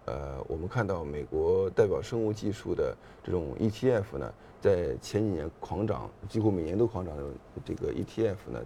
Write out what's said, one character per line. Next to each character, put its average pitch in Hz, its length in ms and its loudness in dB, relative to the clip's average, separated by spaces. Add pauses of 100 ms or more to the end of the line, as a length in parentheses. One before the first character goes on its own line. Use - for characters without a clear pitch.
呃， 69 420 -6
我 - 80 -4
们 82 120 -4
看 117 180 0
到 92 180 -2
美 73 200 -6
国 85 480 2
代 107 160 6
表 82 120 2
生 117 220 -2
物 107 100 2
技 107 200 -2
术 90 240 -4
的 69 200 2 (280)
这 - 80 -6
种 80 260 0
E 110 140 2
T 123 180 0
F 101 300 2
呢， 60 120 -6 (300)
在 87 400 4
前 104 220 0
几 110 60 2
年 82 200 -2 (100)
狂 95 280 -2
涨， 62 200 -4 (220)
几 113 100 -2
乎 107 120 6
每 92 100 2
年 82 160 0
都 117 80 6
狂 95 180 0
涨 78 140 -6
的 69 60 -6 (420)
这 - 80 -4
个 - 180 -2
E 64 120 -2
T 110 240 0
F 95 240 -6
呢， 60 140 -6